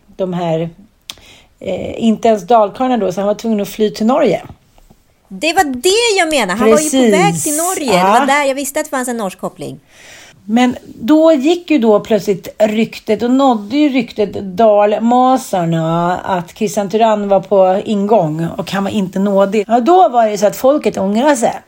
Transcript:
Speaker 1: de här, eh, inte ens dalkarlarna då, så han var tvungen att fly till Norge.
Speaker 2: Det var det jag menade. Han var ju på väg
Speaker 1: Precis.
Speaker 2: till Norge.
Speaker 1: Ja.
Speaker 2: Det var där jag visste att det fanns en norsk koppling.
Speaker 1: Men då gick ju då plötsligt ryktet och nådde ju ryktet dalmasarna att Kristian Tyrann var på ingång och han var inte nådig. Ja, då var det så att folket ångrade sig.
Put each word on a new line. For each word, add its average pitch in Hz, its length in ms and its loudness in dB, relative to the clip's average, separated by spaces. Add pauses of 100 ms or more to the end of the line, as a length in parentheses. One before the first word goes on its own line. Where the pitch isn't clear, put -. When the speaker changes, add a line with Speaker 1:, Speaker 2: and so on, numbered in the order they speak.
(160)
Speaker 1:
de 185 180 -6
här, 170 360 -4 (880)
eh, - 440 -8
inte 220 240 0
ens 214 200 2
dalkarlarna 240 580 2
då, 185 60 -2
så 190 100 -6
han 196 60 -2
var 208 80 0
tvungen 214 260 -2
att 196 80 -6
fly 214 200 -2
till - 160 -4
Norge. 262 360 2 (840)
Speaker 2:
Det 294 260 -4
var 370 100 2
det 381 560 0
jag 330 100 0
menade. 214 300 -2
Han 220 120 4
var 262 80 4
ju 302 100 -2
på 269 80 0 (200)
väg 180 80 2
Speaker 1:
Precis. 165 180 -2
Speaker 2:
till 302 140 -4
Norge. 330 420 -2
Speaker 1:
Ja. 190 140 2
Speaker 2:
Det 240 60 4
var 285 60 2
där 277 200 2
jag 269 100 -2
visste 277 240 -6
att 302 60 -4
det 302 40 -16
fanns 254 180 -4
en 240 100 -6
norsk 196 220 -8
koppling. 143 400 -12 (680)
Speaker 1:
Men 247 260 2 (100)
då 311 480 2
gick 320 380 0
ju 302 80 4
då 220 200 4
plötsligt 196 480 -2 (120)
ryktet 214 640 -2
och 240 80 0
nådde 254 460 0
ju 302 120 4
ryktet 240 440 -2 (800)
dalmasarna 175 1040 0
att 175 360 -6
Kristian 202 360 -4
Tyrann 214 400 0
var 196 100 4
på 190 460 2
ingång 196 640 0 (100)
och 185 140 -10
han 196 120 -4
var 196 80 -4
inte 190 280 -4
nådig. 196 480 0
Ja, 233 120 0
då 339 300 4
var 240 180 2
det 208 100 -4
så 202 100 0
att 190 80 0
folket 285 420 0
ångrade 220 380 0
sig. 226 180 -2 (140)